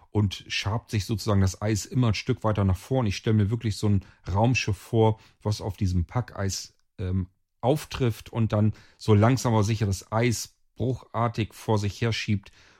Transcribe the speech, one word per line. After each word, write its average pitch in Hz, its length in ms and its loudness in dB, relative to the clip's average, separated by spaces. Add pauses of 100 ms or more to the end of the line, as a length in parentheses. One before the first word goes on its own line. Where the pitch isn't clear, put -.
(100)
und 104 380 0
schabt - 420 -4
sich 104 140 -2
sozusagen 101 380 0
das 92 180 0
Eis 104 240 -2
immer 123 240 0
ein 104 60 2
Stück - 280 -4
weiter 107 220 0
nach 95 140 2
vorn. 131 260 -2
Ich 101 120 -2
stelle 110 200 0
mir 101 140 2
wirklich 113 260 -4
so - 100 -2
ein 101 160 2 (300)
Raumschiff 110 460 2
vor, 110 420 2 (220)
was 107 180 -2
auf - 160 -8
diesem 90 300 0
Packeis, - 640 -6 (240)
ähm, 92 320 -4 (320)
auftrifft 127 720 -2
und 113 240 0
dann 107 180 4 (240)
so - 160 0
langsam 117 400 4
aber 110 120 4
sicher 110 200 -2
das 98 260 -4
Eis 113 460 -2 (200)
bruchartig 113 760 -4
vor - 260 0
sich 101 220 -6
herschiebt, 110 500 -2 (300)